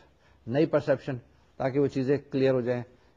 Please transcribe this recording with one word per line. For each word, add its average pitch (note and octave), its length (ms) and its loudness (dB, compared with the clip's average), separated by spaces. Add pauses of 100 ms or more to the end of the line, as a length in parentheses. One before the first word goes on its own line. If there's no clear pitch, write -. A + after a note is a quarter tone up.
(480)
نئی C#3+ 180 2
پرسیپشن، C#3 520 0 (400)
تاکہ C3 220 -2
وہ C#3 80 4
چیزیں C3+ 300 0
کلیئر C3+ 360 0
ہو B2+ 80 0
جائیں۔ A#2+ 220 -2 (340)